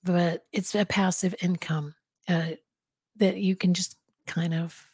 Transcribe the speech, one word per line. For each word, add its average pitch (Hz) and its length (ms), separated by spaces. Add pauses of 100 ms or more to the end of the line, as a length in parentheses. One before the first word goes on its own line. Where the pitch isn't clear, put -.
but 175 480
it's - 240
a 208 100
passive 190 560
income, 156 540 (320)
uh, 165 220 (640)
that 190 220
you 190 180
can 180 180
just 175 220 (300)
kind 165 280
of 165 400